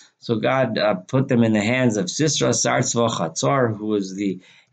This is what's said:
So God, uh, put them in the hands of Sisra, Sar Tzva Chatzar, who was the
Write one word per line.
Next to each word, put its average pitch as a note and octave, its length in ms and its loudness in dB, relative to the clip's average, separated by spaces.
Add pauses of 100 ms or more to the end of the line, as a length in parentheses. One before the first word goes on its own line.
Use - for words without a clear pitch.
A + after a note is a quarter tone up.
(180)
So A#2 180 -4
God, B2+ 420 0
uh, G2+ 160 2
put C3 340 -2
them A#2+ 140 4
in A2+ 100 4
the G#2+ 80 2
hands A#2+ 360 0
of F#2+ 100 -2
Sisra, C#3 480 0
Sar B2+ 260 0
Tzva A#2 300 0
Chatzar, B2 680 -2
who G#2+ 100 -8
was G2+ 280 -2
the F#2+ 260 -4 (320)